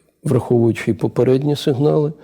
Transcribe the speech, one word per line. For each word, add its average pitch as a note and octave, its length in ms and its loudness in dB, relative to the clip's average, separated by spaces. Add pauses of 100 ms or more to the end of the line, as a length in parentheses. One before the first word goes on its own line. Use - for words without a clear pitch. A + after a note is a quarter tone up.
(240)
враховуючи A#2 680 0
й G#2+ 40 -2
попередні C3 640 0
сигнали, D3+ 560 0 (120)